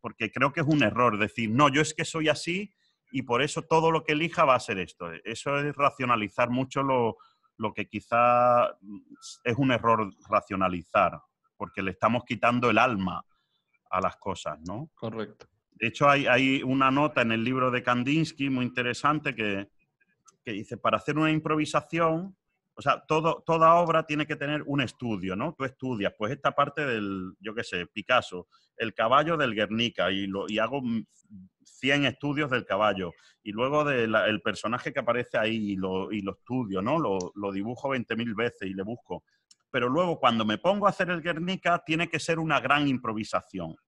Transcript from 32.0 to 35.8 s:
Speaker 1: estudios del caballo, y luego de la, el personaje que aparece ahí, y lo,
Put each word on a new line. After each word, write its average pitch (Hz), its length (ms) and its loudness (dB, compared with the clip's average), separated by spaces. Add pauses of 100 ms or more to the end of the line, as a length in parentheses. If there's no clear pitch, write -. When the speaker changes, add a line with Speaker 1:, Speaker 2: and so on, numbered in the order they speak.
Speaker 1:
estudios 143 460 -2
del 117 140 0
caballo, 98 460 0 (320)
y 104 80 -10
luego 135 320 0
de 127 240 0
la, 107 200 2
el 107 140 0
personaje 113 520 -4
que 139 60 -4
aparece 120 380 -2
ahí, 110 340 -2
y 98 40 -2
lo, 95 360 -4